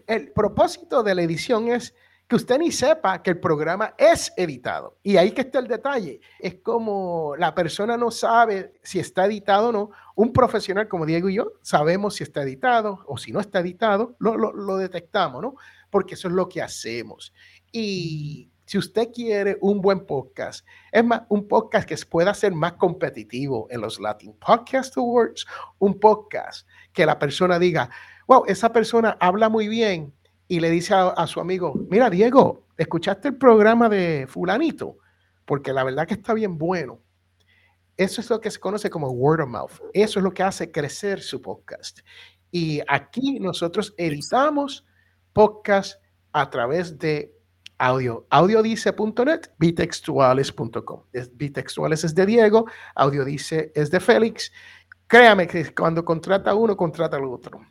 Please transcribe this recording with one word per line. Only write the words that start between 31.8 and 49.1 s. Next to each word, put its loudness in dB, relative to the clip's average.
"Mira, 4
Diego, 4
¿escuchaste -4
el -4
programa 6
de 0
fulanito? -4
Porque -4
la -2
verdad -2
que -4
está -4
bien -4
bueno". -6
Eso -2
es -14
lo -2
que -6
se -14
conoce -6
como -6
word 2
of -4
mouth. -12
Eso 2
es 2
lo 0
que -4
hace -4
crecer -6
su -10
podcast. -16
Y -4
aquí -2
nosotros -4
editamos -2
podcast 2
a 0
través -4
de -4
audio. 0
Audiodice 4
punto -2